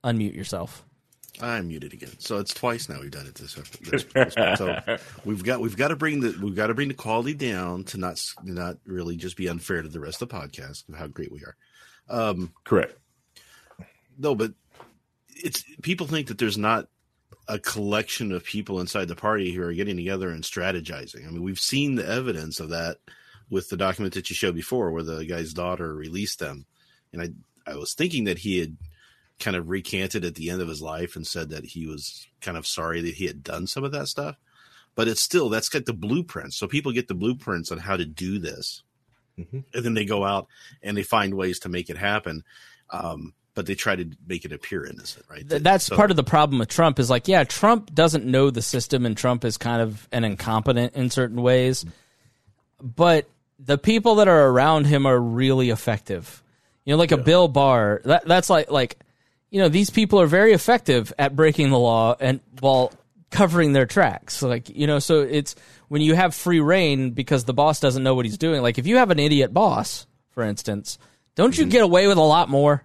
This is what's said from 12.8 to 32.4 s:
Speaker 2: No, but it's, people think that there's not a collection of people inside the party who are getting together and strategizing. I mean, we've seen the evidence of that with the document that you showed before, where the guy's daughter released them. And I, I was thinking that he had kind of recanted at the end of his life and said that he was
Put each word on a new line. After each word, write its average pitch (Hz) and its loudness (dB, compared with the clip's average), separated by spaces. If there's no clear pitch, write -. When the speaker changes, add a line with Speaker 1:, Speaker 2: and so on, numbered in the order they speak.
Speaker 2:
No, 139 -2
but 110 -2
it's, - -8
people 175 -6
think 151 -6
that 104 -14
there's 107 -2
not 107 -2
a 107 -8
collection 104 -6
of 90 -8
people 98 -8
inside 90 -6
the 85 -12
party 101 -4
who 90 -8
are 85 -6
getting 98 -6
together 92 -6
and 82 -10
strategizing. 82 -10
I 78 -16
mean, 85 -10
we've 95 -8
seen 139 -2
the 82 -4
evidence 95 -6
of 80 -12
that 82 -8
with 95 -6
the 95 -8
document 95 -4
that 92 -10
you 107 -10
showed 90 -2
before, 92 -4
where 82 -8
the 80 -10
guy's 82 -10
daughter 87 -8
released 82 -10
them. 71 -12
And 85 -10
I, - -16
I 71 -14
was 73 -10
thinking 156 -4
that 85 -2
he 92 -4
had 80 -8
kind 98 -6
of 85 -8
recanted 95 -6
at 82 -8
the 82 -10
end 92 -6
of 85 -6
his 78 -12
life 80 -10
and 80 -14
said 80 -10
that 76 -14
he 82 -12
was 78 -14